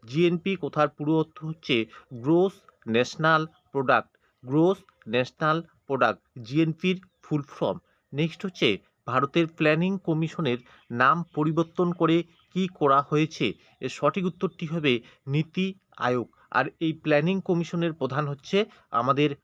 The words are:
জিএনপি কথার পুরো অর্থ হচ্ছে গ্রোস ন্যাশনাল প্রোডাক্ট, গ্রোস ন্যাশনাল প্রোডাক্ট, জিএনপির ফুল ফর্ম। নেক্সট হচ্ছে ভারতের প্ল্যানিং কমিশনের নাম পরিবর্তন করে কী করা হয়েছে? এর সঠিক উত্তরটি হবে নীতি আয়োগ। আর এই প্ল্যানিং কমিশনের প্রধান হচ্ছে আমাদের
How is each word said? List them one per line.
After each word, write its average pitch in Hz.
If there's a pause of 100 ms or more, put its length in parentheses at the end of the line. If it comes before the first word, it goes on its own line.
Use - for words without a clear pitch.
জিএনপি 170 (100)
কথার 147
পুরো 151 (100)
অর্থ 156 (140)
হচ্ছে 156 (480)
গ্রোস 175 (380)
ন্যাশনাল 156 (300)
প্রোডাক্ট, 135 (360)
গ্রোস 165 (340)
ন্যাশনাল 151 (280)
প্রোডাক্ট, 120 (260)
জিএনপির 160 (280)
ফুল 151 (120)
ফর্ম। 98 (340)
নেক্সট 156
হচ্ছে 175 (420)
ভারতের 139 (120)
প্ল্যানিং 160 (140)
কমিশনের 156 (420)
নাম 139 (200)
পরিবর্তন 165 (120)
করে 165 (360)
কী 185 (180)
করা 139 (120)
হয়েছে? 156 (380)
এর 127
সঠিক 180
উত্তরটি -
হবে 147 (400)
নীতি 160 (400)
আয়োগ। 123 (300)
আর 131 (220)
এই 160 (120)
প্ল্যানিং 156 (120)
কমিশনের 170
প্রধান 131
হচ্ছে - (420)
আমাদের 135 (140)